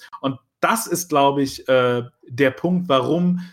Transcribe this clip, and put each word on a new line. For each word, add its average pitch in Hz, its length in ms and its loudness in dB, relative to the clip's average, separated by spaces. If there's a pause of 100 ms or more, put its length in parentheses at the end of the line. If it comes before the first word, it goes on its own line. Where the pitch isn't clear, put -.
(200)
Und 135 180 -6 (260)
das 220 220 0
ist, 175 220 -6
glaub 139 300 4
ich, 135 300 -4
äh, 123 360 2 (220)
der 131 240 2
Punkt, 180 380 -2
warum 170 520 2 (120)